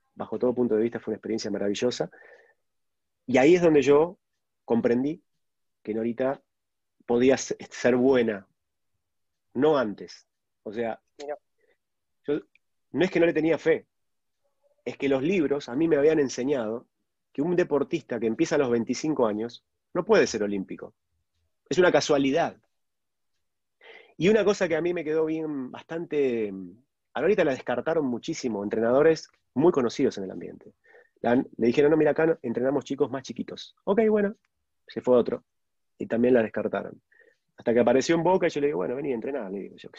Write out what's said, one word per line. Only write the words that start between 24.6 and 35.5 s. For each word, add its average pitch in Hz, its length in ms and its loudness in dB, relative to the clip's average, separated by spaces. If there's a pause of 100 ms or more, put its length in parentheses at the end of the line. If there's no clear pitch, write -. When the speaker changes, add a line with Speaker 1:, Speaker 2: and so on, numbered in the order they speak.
Speaker 1:
que 160 80 -2
a 156 60 -2
mí 175 120 -2
me 170 100 -6
quedó 156 220 0
bien, 156 460 -6
bastante, 127 840 -4 (600)
a 117 80 -6
Norita 185 220 2
la 147 100 2
descartaron 127 520 -2
muchísimo, 120 580 -6
entrenadores 123 640 2 (240)
muy 143 180 4
conocidos 123 460 0
en 98 80 -8
el 92 60 -10
ambiente. 87 420 -16 (480)
La 117 100 0
han-, 131 160 2 (100)
le 113 100 0
dijeron, 143 240 4
"No, 160 60 4
mira, 147 140 4
acá 156 140 0
no, 160 160 0
entrenamos 127 440 -4
chicos 139 260 -2
más 131 120 -8
chiquitos". - 520 -12 (100)
Ok, 208 240 0
bueno, 208 260 0 (520)
se - 140 -12
fue 123 160 2
otro. - 260 -2 (540)